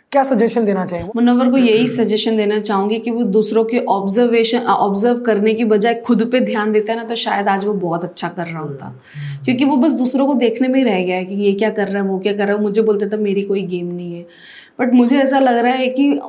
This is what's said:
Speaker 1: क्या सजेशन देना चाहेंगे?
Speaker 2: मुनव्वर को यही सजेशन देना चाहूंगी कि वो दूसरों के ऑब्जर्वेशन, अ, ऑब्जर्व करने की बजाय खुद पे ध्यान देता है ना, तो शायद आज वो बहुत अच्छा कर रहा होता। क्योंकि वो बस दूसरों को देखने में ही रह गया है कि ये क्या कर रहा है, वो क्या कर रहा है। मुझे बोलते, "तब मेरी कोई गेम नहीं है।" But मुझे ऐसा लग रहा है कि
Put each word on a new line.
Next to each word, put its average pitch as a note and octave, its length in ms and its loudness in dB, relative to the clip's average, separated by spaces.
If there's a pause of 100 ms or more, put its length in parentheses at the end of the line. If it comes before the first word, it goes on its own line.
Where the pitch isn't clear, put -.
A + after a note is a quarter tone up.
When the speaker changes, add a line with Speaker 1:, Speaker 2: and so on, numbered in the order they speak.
(120)
Speaker 1:
क्या C#4 120 4
सजेशन A#3 420 2
देना F#3+ 200 0
चाहेंगे? F3 300 -8
Speaker 2:
मुनव्वर B3 360 4
को C4+ 60 4
यही A#3+ 300 4
सजेशन A3 500 0
देना G#3 220 0
चाहूंगी G#3 400 -2
कि A#3 120 -6
वो A#3+ 120 -2
दूसरों G#3+ 420 2
के A#3 140 -2
ऑब्जर्वेशन, A3+ 800 2
अ, A#3 100 -4
ऑब्जर्व G#3 520 2
करने A3 340 2
की A3+ 120 -2
बजाय G#3+ 280 2
खुद A#3 380 0
पे B3+ 80 2
ध्यान G#3+ 320 -2
देता G#3+ 220 0
है A3+ 60 -6
ना, A#3 60 -10
तो A#3 100 -8
शायद G3+ 320 -2
आज G3 180 0
वो G#3 80 -2
बहुत F3 300 -4
अच्छा F3+ 240 -6
कर E3+ 180 -8
रहा E3 140 -10
होता। C#3 420 -12 (440)
क्योंकि B3+ 200 0
वो C#4 100 2
बस C4+ 160 2
दूसरों B3+ 360 0
को C#4+ 60 2
देखने C4+ 340 0
में C4 120 2
ही C4 60 2
रह F#3 180 0
गया F3+ 120 -2
है F#3 100 -4
कि G3 100 -8
ये G3+ 180 2
क्या G#3 160 0
कर G#3 180 -2
रहा G3 160 -2
है, G3 60 -2
वो F#3+ 100 -2
क्या G3+ 140 -2
कर G3+ 140 -2
रहा G3+ 80 0
है। G#3 60 -2
मुझे G#3 200 0
बोलते, G#3 240 2
"तब G#3 140 -4
मेरी G3+ 220 0
कोई G3+ 200 -2
गेम F3 260 -6
नहीं F3 280 -8
है।" E3+ 120 -14 (540)
But A#3+ 120 0
मुझे B3 240 4
ऐसा C4+ 220 2
लग B3+ 180 4
रहा A#3+ 160 2
है C4 140 0
कि C#4 420 0